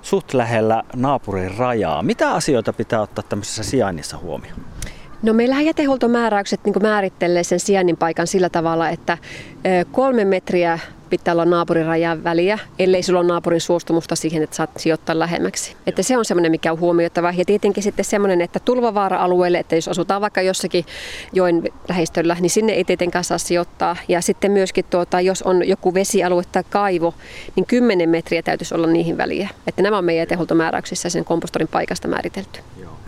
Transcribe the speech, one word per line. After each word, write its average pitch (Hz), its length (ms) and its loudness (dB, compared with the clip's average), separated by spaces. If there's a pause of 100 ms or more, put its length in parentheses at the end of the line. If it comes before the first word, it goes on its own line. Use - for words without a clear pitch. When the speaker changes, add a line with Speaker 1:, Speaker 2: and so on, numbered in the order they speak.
Speaker 1:
suht - 320 -2
lähellä 113 480 2 (140)
naapurin 101 600 -2
rajaa. 104 460 0
Mitä 240 300 0
asioita 135 400 0
pitää 110 280 -2
ottaa 104 280 -6
tämmöisessä 104 340 -6
sijainnissa 98 540 -2
huomioon? 76 440 -10 (640)
Speaker 2:
No 220 100 2
meillähän 262 320 2
jätehuoltomääräykset 240 1000 0
niin 202 80 2
kuin 190 100 2
määrittelee 185 640 2
sen 180 160 0
sijainnin 185 360 2
paikan 165 300 0
sillä 180 220 2
tavalla, 165 400 0
että, 165 300 -4 (480)
ö, 185 260 4
kolme 254 320 2
metriä 180 540 2 (320)
pitää 175 240 0
olla 170 100 2
naapurirajan 165 800 2
väliä, 175 340 0 (200)
ellei 185 240 4
sulla 180 180 2
ole 175 60 2
naapurin 170 340 2
suostumusta 165 560 0
siihen, 160 260 -2
että - 140 -6
saat 160 200 -2
sijoittaa 160 420 -2
lähemmäksi. 170 580 -4 (100)
Että 185 160 -2
se 254 160 2
on 226 60 2
semmoinen, 175 260 2
mikä 165 220 0
on 165 80 -2
huomioitava. 170 560 2
Ja 175 80 2
tietenkin 202 380 2
sitten 196 220 -2
semmoinen, 196 360 2
että 175 200 -2
tulvavaara-alueelle, 180 1000 2
että - 160 -2
jos 165 140 0
asutaan 190 320 0
vaikka 202 220 0
jossakin 185 420 0 (480)
joen 175 300 2 (260)
lähistöllä, 170 520 0
niin 180 100 2
sinne 214 220 2
ei 175 120 0
tietenkään 175 400 0
saa 170 140 -2
sijoittaa. 175 580 -2 (120)
Ja 175 120 2
sitten 202 320 0
myöskin, 190 380 2
tuota, 180 300 0
jos 185 220 0
on 185 260 2
joku 190 260 0
vesialue 180 480 2 (100)
tai 185 180 0
kaivo, 180 440 0 (420)
niin 185 100 0
kymmenen 220 420 2
metriä 165 340 0
täytyisi 165 320 -4
olla 165 120 0
niihin 165 300 0
väliä. 160 320 -4 (180)
Että 180 160 -2
nämä 208 160 2
on 180 60 -2
meidän 165 180 0
jätehuoltomääräyksissä 165 880 -2
sen 165 140 -4
kompostorin 165 440 -2
paikasta - 400 -4
määritelty. - 520 -8 (220)
Speaker 1:
Joo. - 100 -16 (160)